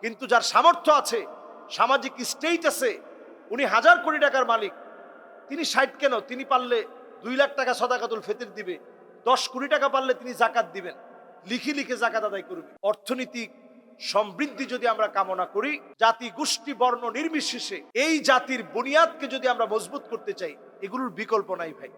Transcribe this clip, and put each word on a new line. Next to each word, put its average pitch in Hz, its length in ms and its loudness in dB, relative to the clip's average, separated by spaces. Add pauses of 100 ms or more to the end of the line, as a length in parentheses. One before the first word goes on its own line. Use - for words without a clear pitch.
কিন্তু 226 280 -6
যার 233 120 6 (100)
সামর্থ্য 320 380 6 (100)
আছে, 233 200 -2 (560)
সামাজিক 247 360 2 (180)
স্ট্যাটাসে 311 600 -2 (640)
উনি 262 100 -2 (100)
হাজার 240 320 8
কোটি 302 200 0
টাকার 269 260 2
মালিক, 214 220 0 (760)
তিনি 311 140 -6 (100)
ষাট 269 180 2 (100)
কেন, 277 120 2 (160)
তিনি 247 220 -8
পারলে 247 260 2 (460)
দুই 240 180 -6
লাখ 277 80 6 (100)
টাকা 254 120 0 (100)
সাদাকাতুল 226 460 -2
ফিতর 214 300 -6
দিবে, 180 180 -6 (540)
দশ 254 120 6 (120)
কোটি 254 200 -4
টাকা 277 220 2
পারলে 262 260 2
তিনি 247 100 -12 (100)
যাকাত 226 340 2
দিবেন, 180 200 -10 (540)
লিখে 247 300 -4
লিখে 247 240 -4
যাকাত 220 260 0
আদায় 190 200 -8
করবে। 170 220 -14 (180)
অর্থনৈতিক 240 600 -4 (640)
সমৃদ্ধি 214 600 -2
যদি 240 200 -4
আমরা 214 140 0 (100)
কামনা 185 280 0 (100)
করি, 240 160 -2 (320)
জাতি, 226 240 2 (100)
গোষ্ঠী, - 340 -4 (100)
বর্ণ 247 220 2 (140)
নির্বিশেষে 294 600 -4 (280)
এই 320 100 2 (140)
জাতির 254 320 4 (120)
বুনিয়াদকে 285 600 2
যদি 262 200 -4
আমরা 233 200 2
মজবুত 214 380 -4
করতে 214 280 -8
চাই, 165 140 -8 (320)
এগুলোর 240 340 -6
বিকল্প 214 300 -2 (120)
নাই 160 180 -8
ভাই। 135 180 -18